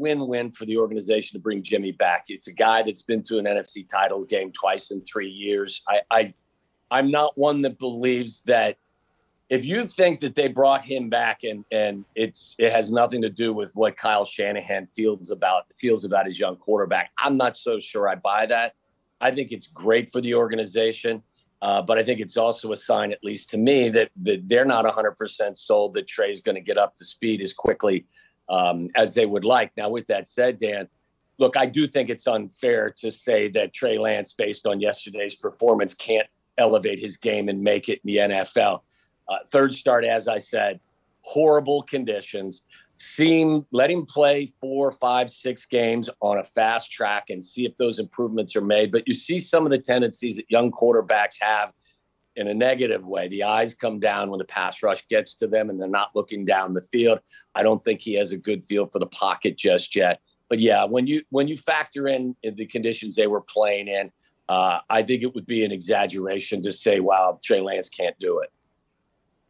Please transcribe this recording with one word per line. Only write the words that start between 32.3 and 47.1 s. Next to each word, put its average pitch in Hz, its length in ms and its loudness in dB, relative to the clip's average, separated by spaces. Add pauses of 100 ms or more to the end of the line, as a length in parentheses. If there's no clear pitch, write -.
to 110 120 -6
say 104 380 0
that 98 240 -2
Trey 113 240 -2
Lance, 107 360 -2
based 104 340 -4
on 101 120 0
yesterday's 101 560 -4
performance, 107 580 2
can't 110 340 0 (300)
elevate 107 420 2
his 101 180 -10
game 104 320 -2
and 98 120 -4
make 104 280 0
it 101 140 -4
in 104 40 -6
the 101 120 2
N 101 120 2
F 95 240 -4
L. 104 280 2 (460)
Uh, 95 100 -4 (120)
third 135 240 4
start, 120 300 2
as 113 240 0
I 110 80 -2
said, 104 420 -2 (400)
horrible 147 640 2 (140)
conditions. 101 680 -6 (340)
See 160 460 2
him, 156 300 2
let 131 200 4
him 170 140 -2
play 143 400 2
four, 135 480 -2
five, 123 360 0
six - 360 -8
games 117 440 0 (120)
on 101 160 2
a 92 80 -2
fast 113 480 0
track 104 360 -2